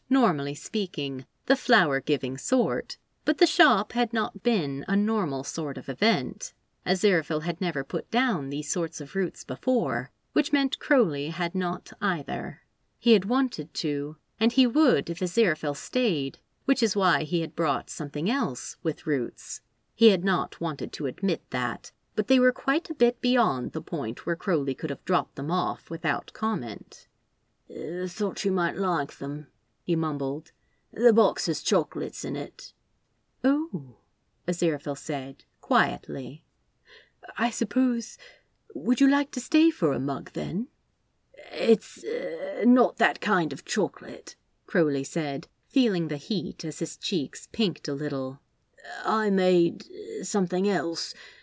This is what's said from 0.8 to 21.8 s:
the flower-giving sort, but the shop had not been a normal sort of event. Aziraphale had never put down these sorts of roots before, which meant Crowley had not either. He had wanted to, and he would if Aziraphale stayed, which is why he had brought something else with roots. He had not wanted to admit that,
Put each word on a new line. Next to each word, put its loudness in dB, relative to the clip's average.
the 2
flower-giving 0
sort, 0
but 0
the 6
shop 2
had 0
not -4
been 0
a 2
normal 0
sort -4
of -8
event. -2
Aziraphale 2
had -4
never -2
put -6
down 0
these -4
sorts -4
of -12
roots -4
before, 0
which 0
meant 0
Crowley 2
had -4
not -4
either. -4
He 4
had 4
wanted -2
to, -4
and 2
he 4
would 4
if -4
Aziraphale 2
stayed, -2
which 2
is 0
why 2
he 0
had -4
brought 0
something -2
else -2
with -4
roots. -2
He 8
had 4
not 0
wanted -4
to -4
admit -2
that, -4